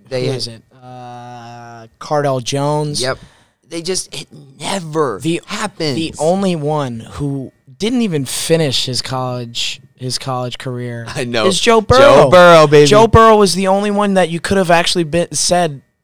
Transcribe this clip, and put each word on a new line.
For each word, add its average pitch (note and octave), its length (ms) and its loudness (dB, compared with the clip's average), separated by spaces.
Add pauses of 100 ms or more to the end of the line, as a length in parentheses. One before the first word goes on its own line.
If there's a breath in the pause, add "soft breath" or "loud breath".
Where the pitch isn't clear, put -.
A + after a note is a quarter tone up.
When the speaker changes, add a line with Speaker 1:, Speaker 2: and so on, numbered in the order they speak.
Speaker 1:
They B2+ 200 -4
Speaker 2:
who B2+ 60 -4
is A#2 140 -8
it? A2+ 160 -16 (100)
Uh, A#2+ 1120 -20 (120)
Cardell C#3+ 400 -2
Jones. D3 640 -4
Speaker 1:
Yep. B2+ 160 -4 (500 loud breath)
They E3+ 160 -12
just, F3+ 320 -8
it D3 120 -14 (320)
never D#3 600 -6
Speaker 2:
The, E3 260 -4
Speaker 1:
happens. F#3 500 -6
Speaker 2:
the D#3+ 220 -6
only F3+ 380 0
one C#3+ 460 -6
who C#3 500 -10 (260)
didn't A#3+ 240 -2
even D#3+ 240 -2
finish D#3+ 600 -2
his B2+ 180 -6
college, B2 760 -8 (160)
his B2+ 220 -8
college B2+ 400 -8
career B2 480 -10
Speaker 1:
<laughs> A2 40 -14
I C3+ 160 -8
know. A#2 200 -2
Speaker 2:
is F#3+ 140 0
Joe A3+ 220 4
Speaker 1:
Joe G#3 40 -4
Speaker 2:
Burrow. B3+ 460 6
Speaker 1:
Burrow, F3 360 8
baby. D3 200 6
Speaker 2:
Joe G#3 200 6
Burrow A3 300 6
was G3 160 2
the F#3+ 140 -2
only G3+ 240 0
one G3+ 240 -2
that F3+ 140 2
you E3+ 100 -6
could - 180 -2
have F3+ 140 0
actually E3+ 320 0
been, E3 300 -4
said E3 500 -2 (200)